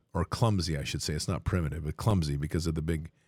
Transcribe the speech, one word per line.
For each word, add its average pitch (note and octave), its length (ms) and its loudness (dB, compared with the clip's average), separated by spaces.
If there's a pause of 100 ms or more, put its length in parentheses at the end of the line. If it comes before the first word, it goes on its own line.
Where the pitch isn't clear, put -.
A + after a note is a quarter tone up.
(140)
or E2 100 0
clumsy, F2 540 2
I C#2 60 -2
should - 180 -4
say, - 120 -2
it's D2+ 140 -4
not E2+ 160 -2
primitive, D#2+ 400 0
but D2+ 140 -4
clumsy D#2+ 400 2
because D2+ 280 -2
of D#2+ 100 0
the D#2+ 60 -2
big D#2+ 280 -2 (180)